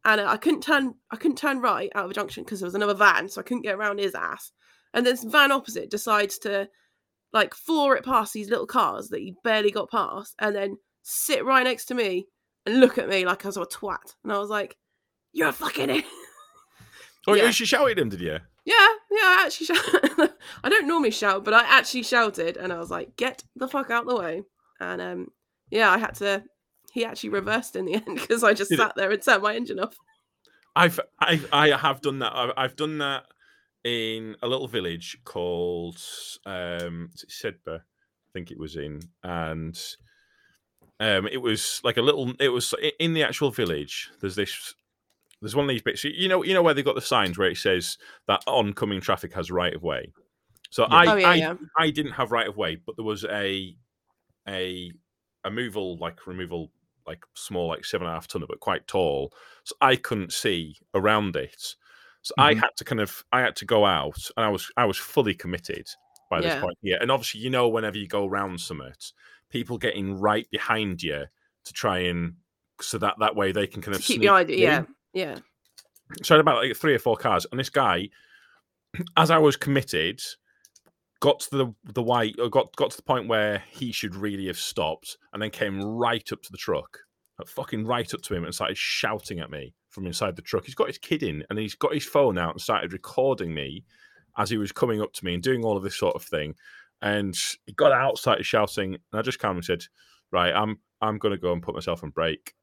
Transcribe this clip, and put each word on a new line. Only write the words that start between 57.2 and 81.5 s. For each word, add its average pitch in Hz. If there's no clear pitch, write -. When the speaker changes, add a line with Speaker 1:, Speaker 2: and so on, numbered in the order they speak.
Speaker 2:
small, 87
like, 80
seven 90
and 82
a -
half 78
tonner, 82
but -
quite 92
tall. 71
So -
I 131
couldn't 98
see 85
around 101
it. -
So -
I 143
Speaker 3:
Mm-hmm. 220
Speaker 2:
had -
to -
kind 113
of, -
I 127
had 117
to -
go 104
out, 76
and 113
I 107
was, 98
I 123
was 98
fully 110
committed -
by -
this 165
Speaker 1:
Yeah. 139
Speaker 2:
point. 90
Yeah, 90
and 120
obviously, 113
you 123
know, 123
whenever 110
you 101
go 101
around 95
summit, 67
people 120
get 117
in 98
right 104
behind 101
you 73
to -
try 95
and, 87
so -
that, 101
that 107
way 98
they 98
can -
kind 101
Speaker 1:
To 92
Speaker 2:
of -
Speaker 1:
keep 226
Speaker 2:
sneak 117
Speaker 1:
behind 190
you, -
Speaker 2:
in. 185
Speaker 1:
yeah, 151
yeah. 175
Speaker 2:
So -
I 156
had 156
about, 127
like, 127
three 147
or 113
four 117
cars, 107
and 123
this 131
guy, 101
<clears throat> -
as 160
I 165
was 147
committed, 127
got 143
to -